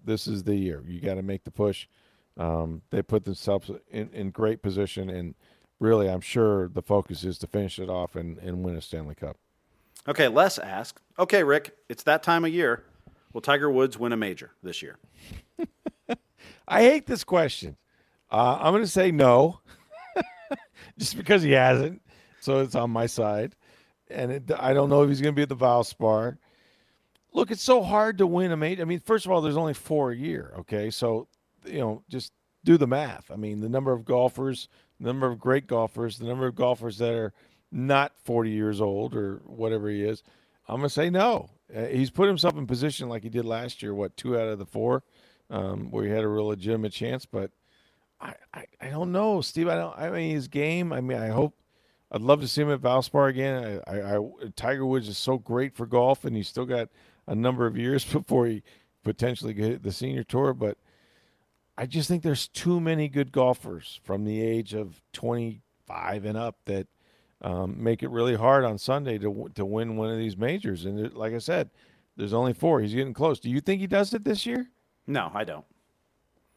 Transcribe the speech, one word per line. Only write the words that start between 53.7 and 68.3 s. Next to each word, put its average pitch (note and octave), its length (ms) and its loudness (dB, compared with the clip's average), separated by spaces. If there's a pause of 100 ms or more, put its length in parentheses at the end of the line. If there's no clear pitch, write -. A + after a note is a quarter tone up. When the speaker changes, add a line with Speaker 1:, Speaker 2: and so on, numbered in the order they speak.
Speaker 1:
I, F2 140 -10
I, G2+ 160 -2
I, G#2 40 4 (360)
Tiger C3+ 280 -2
Woods B2+ 240 0
is G2+ 80 -8
so C3 220 -2
great B2 380 -2
for A#2+ 100 -6
golf, B2 380 2
and B2+ 100 -4
he's G#2 140 -4
still B2+ 180 -4
got A#2+ 220 -2 (400)
a G2+ 80 -4
number A#2+ 320 2
of A#2 80 -4
years B2+ 280 0
<laughs> - 80 -6
before C3 360 2
he G#2+ 160 -6 (400)
potentially A#2 500 -4
could G#2 100 -2
hit B2 200 -2
the G2+ 80 -4
senior C3 320 -6
tour. C3+ 280 0
But A#2 240 -4 (1000)
I B2 80 -6
just C#3+ 220 -2
think F3 160 0
there's C#3+ 240 0
too F3 320 0
many D#3+ 260 2
good C#3 240 0
golfers B2 720 0
from G2+ 220 -4
the G#2+ 180 -2
age A2+ 320 -2
of G2+ 260 -8 (120)
twenty-five G#2+ 1120 -6
and G#2+ 120 -4
up A2+ 280 -6
that, G2 240 -4 (540)
um, F#2 400 -4
make A2+ 200 0
it B2+ 80 -6
really A#2+ 240 0